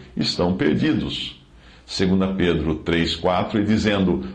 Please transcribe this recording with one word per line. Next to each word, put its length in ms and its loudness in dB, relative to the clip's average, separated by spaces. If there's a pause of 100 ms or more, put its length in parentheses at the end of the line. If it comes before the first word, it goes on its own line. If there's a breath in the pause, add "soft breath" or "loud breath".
(160 loud breath)
estão 380 0
perdidos." 880 -2 (460 loud breath)
Segunda 420 0
Pedro 480 0
três, 380 0
quatro: 460 0
"E 40 0
dizendo: 600 2 (100)